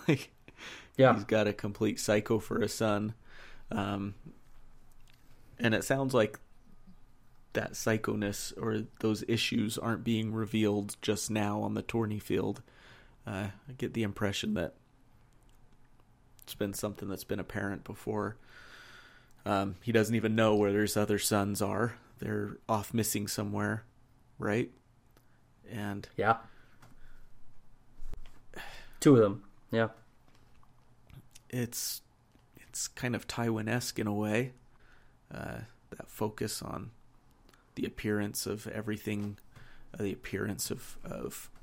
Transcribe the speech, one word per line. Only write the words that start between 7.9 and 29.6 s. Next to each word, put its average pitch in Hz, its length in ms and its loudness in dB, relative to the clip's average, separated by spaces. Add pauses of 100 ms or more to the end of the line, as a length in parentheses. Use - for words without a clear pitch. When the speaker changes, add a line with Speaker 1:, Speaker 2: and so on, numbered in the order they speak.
Speaker 1:
or 110 240 0 (140)
those 110 280 2
issues 113 500 2
aren't 110 260 -2
being 113 300 0
revealed 104 680 2
just - 300 0
now 107 300 0
on 107 140 -2
the 107 60 -2
tourney 107 380 -2
field. 101 420 -2 (640)
Uh, 101 220 -4 (200)
I 135 100 -14
get - 160 -4
the 113 100 0
impression 101 520 0
that 87 180 -2 (1700)
it's - 120 -14
been 98 180 -2
something 104 360 -4
that's 95 140 -6
been 101 160 0
apparent 98 440 -2
before. 107 540 -2 (1080)
Um, 98 380 2
he 120 80 -2
doesn't 110 240 6
even 110 200 2
know 110 200 8
where 104 260 4
his 107 160 2
other 104 220 4
sons 101 420 2
are. 101 340 0 (240)
They're 104 380 -4 (100)
off 107 260 0
missing 104 340 2
somewhere, 104 560 0 (560)
right? 107 320 2 (1000)
And 101 360 -6 (100)
Speaker 2:
Yeah. 107 200 4 (2500)
Two 147 160 12
of 117 60 10
them, 104 220 4 (280)